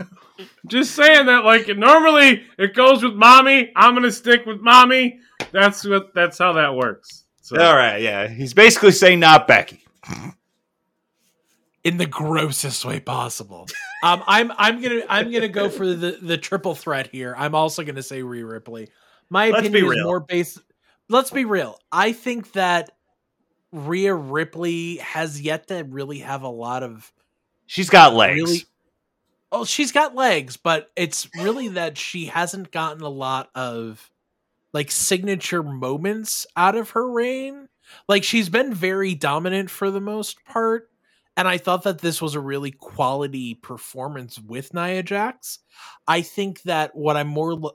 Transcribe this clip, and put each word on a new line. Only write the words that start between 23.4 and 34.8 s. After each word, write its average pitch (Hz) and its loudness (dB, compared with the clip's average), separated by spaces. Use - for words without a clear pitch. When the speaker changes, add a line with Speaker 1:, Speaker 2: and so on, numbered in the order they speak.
Speaker 3:
Rhea 175 -4
Ripley 165 -8
has 156 -10
yet 151 -8
to 180 -10
really 139 -14
have 135 -12
a 131 -12
lot 120 -10
of 113 -18
Speaker 1:
She's 180 -6
got 156 10
legs. 107 4
Speaker 3:
really, 170 -2
oh, 220 -6
she's 294 -4
got 285 0
legs, 170 -2
but 160 -4
it's 170 -8
really 226 -6
that 170 -8
she 170 -12
hasn't 175 -8
gotten 160 -8
a 151 -10
lot 131 -8
of, 117 -12
like, 147 -6